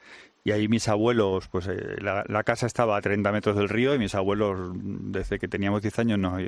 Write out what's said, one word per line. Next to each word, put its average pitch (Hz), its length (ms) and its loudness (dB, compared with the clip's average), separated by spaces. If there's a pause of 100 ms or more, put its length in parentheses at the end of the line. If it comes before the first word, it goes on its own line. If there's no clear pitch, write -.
(420)
y 104 100 0
ahí 107 160 2
mis 113 200 2
abuelos, 104 600 2
pues, 90 200 -4
eh, 98 320 -6
la, 98 260 -2
la 107 180 0
casa 117 200 0
estaba 113 320 2
a 101 60 0
treinta 101 280 2
metros 104 240 0
del 101 140 2
río, 123 260 2
y 139 40 2
mis 101 160 -2
abuelos, 98 600 0
desde 98 640 -4
que 95 100 -4
teníamos 101 340 0
diez 107 160 -2
años, 113 200 2
nos, 92 300 -2